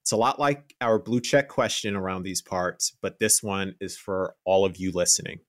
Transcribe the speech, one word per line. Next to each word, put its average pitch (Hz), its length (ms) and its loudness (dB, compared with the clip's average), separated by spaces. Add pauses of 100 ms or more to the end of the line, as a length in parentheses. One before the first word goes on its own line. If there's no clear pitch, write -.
It's - 120 -2
a 113 40 2
lot 120 220 2
like 143 420 0
our 113 160 4
blue 113 220 0
check 139 280 2
question 107 480 -2
around 92 280 -4
these 90 180 -6
parts, - 600 -4
but - 160 -6
this 107 240 2
one 98 360 -4
is 95 180 -10
for 95 380 -4 (100)
all 95 200 4
of 90 120 -4
you 92 140 -4
listening. 87 580 0